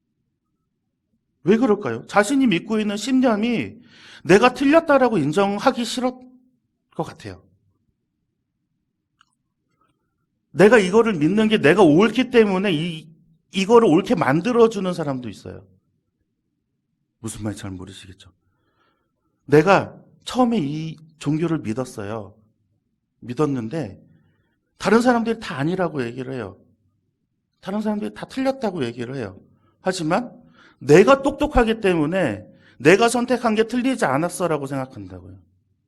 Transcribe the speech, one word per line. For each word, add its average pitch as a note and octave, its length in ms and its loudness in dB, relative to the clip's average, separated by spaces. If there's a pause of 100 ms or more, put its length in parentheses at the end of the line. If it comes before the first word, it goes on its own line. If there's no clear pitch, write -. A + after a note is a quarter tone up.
(1400)
왜 G3+ 140 4
그럴까요? G3+ 500 -2
자신이 C4 400 2
믿고 G#3+ 320 -2
있는 G#3 180 -4
신념이 A#3 800 -2 (480)
내가 G#3+ 300 4
틀렸다라고 C#4 640 2
인정하기 G3+ 680 -2
싫을 B3+ 260 -6 (840)
것 E3 80 -6
같아요. - 400 -18 (3000)
내가 G#3 260 6
이거를 G#3+ 360 2
믿는 F#3 340 0
게 G#3+ 120 0
내가 E3 240 4
옳기 A3+ 480 4
때문에 G3+ 420 2
이, D#3 340 -8 (440)
이거를 A3 360 4
옳게 F3+ 280 2
만들어주는 F#3 800 2
사람도 C#3 360 -6
있어요. F#2 360 -16 (1600)
무슨 A2 220 -12
말인지 G#2 180 -10
잘 G2+ 100 -12
모르시겠죠? F#2 600 -18 (1120)
내가 D3+ 500 2 (280)
처음에 A#3 360 -2
이 D#3 380 -8 (220)
종교를 D#3 400 -2
믿었어요. A2 760 -10 (840)
믿었는데 B2 800 -6 (760)
다른 G#3+ 240 2
사람들이 A#3 380 -2
다 D#3+ 180 -12
아니라고 D#3 460 -4
얘기를 B2+ 300 -10
해요. G#2 240 -10 (1000)
다른 G3+ 220 -8
사람들이 G#3+ 320 -6
다 - 120 -16
틀렸다고 C4 600 -4
얘기를 A#2+ 300 -8
해요. G#2 240 -10 (420)
하지만 F#3 540 -4 (440)
내가 G#3+ 420 6
똑똑하기 B3+ 600 -2
때문에 D#3+ 680 -2 (320)
내가 F#3+ 300 4
선택한 A#3+ 440 -2
게 A3 140 0
틀리지 B3 380 -4
않았어라고 D#3 600 -2
생각한다고요. F#2+ 720 -12 (500)